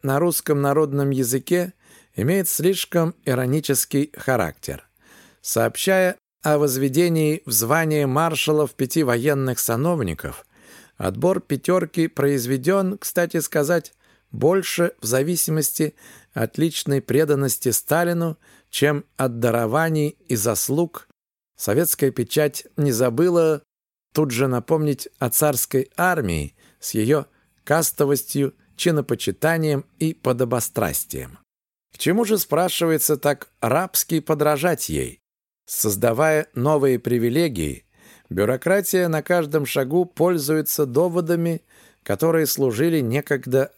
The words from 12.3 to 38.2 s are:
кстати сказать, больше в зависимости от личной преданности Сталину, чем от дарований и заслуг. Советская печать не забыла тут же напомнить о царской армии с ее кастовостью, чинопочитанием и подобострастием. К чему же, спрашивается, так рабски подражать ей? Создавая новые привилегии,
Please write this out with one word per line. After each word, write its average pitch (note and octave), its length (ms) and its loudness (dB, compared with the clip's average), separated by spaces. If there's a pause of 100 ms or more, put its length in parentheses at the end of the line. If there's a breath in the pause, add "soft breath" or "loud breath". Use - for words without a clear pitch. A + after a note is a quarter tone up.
кстати F3 440 -2
сказать, D#3+ 540 -2 (360 soft breath)
больше E3+ 680 0
в A2+ 60 -10
зависимости D#3 880 0 (380 loud breath)
от - 240 -4
личной D3 460 0
преданности C#3 680 0
Сталину, E3+ 680 0 (320 soft breath)
чем C#3+ 340 2 (120)
от A#2+ 240 -2
дарований D3 760 0 (120)
и B2 80 0
заслуг. C3+ 720 -2 (480)
Советская C3+ 540 0
печать D3 560 -2 (100)
не C#3+ 140 2
забыла D3+ 720 2 (500)
тут D3+ 200 0
же B2+ 160 0
напомнить D3 600 -2 (120)
о B2 100 0
царской C3+ 640 0
армии A2 600 -2 (240 soft breath)
с - 140 -8
ее B2 320 0 (360)
кастовостью, C#3+ 920 0 (200)
чинопочитанием D3+ 1080 -2 (160)
и D#3+ 120 0
подобострастием. A2+ 1300 -4 (560)
К - 40 -20
чему G3+ 260 2
же, G#3 140 2
спрашивается, E3 800 0
так C#3+ 340 -2 (100)
рабски D#3+ 580 0
подражать D3+ 680 0
ей? C2+ 320 -6 (460)
Создавая A#2+ 880 0
новые C3+ 440 2
привилегии, A#2+ 840 -2 (440 soft breath)